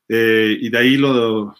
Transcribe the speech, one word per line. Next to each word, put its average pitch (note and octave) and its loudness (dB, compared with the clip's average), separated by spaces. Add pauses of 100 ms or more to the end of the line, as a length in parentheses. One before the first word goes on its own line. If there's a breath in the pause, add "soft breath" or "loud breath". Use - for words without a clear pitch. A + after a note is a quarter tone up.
eh, A2 0
y A2+ -8
de A#2 -2
ahí B2+ 2
lo, A#2 -2